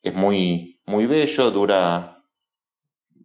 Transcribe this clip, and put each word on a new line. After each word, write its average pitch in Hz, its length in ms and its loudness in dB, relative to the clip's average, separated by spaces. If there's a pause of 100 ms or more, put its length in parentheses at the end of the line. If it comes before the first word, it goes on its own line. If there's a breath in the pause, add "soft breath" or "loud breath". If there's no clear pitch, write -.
Es 90 120 -6
muy, 92 720 0
muy 104 200 0
bello, 143 440 2
dura 95 720 0 (1040)